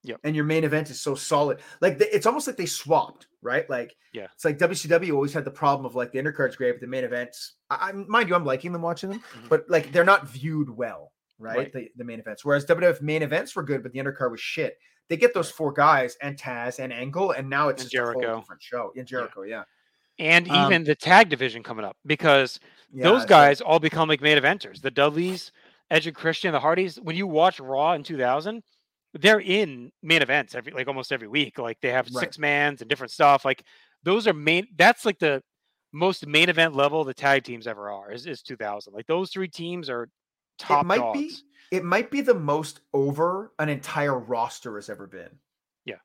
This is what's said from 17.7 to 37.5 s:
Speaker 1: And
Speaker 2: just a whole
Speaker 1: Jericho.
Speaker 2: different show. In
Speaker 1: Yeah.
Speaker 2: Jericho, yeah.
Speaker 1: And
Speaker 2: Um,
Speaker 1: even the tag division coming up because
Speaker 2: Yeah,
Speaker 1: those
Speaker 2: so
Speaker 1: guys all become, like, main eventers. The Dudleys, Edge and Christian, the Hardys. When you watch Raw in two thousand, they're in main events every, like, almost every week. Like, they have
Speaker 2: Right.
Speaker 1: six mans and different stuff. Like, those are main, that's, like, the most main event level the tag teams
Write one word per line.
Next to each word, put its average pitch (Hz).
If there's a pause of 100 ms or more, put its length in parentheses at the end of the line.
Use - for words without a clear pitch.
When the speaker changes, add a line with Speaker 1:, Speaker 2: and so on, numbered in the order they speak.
Speaker 1:
And 123
Speaker 2:
just 127
a 117
whole 127
Speaker 1:
Jericho. 113
Speaker 2:
different 90
show. 117
In -
Speaker 1:
Yeah. 127
Speaker 2:
Jericho, 120
yeah. 107 (560)
Speaker 1:
And 170
Speaker 2:
Um, 143
Speaker 1:
even 165
the 147
tag 185
division 120
coming 110
up 98
because 143 (340)
Speaker 2:
Yeah, 131
Speaker 1:
those 233
Speaker 2:
so 214
Speaker 1:
guys 143
all 160
become, 160
like, 143
main 151
eventers. 147
The 131
Dudleys, 156 (380)
Edge 160
and 156
Christian, 160
the 143
Hardys. 170
When 160
you 190
watch 170
Raw 139
in 147
two 160
thousand, 156 (520)
they're 196
in 160 (100)
main 160
events 135
every, 123
like, 123
almost 131
every 113
week. 135
Like, 117
they 131
have 123
Speaker 2:
Right. 123
Speaker 1:
six -
mans 143
and 113
different 131
stuff. 143
Like, - (400)
those 208
are 185
main, 160
that's, 190
like, 208
the 143 (480)
most 175
main 156
event 165
level 143
the 131
tag 139
teams 117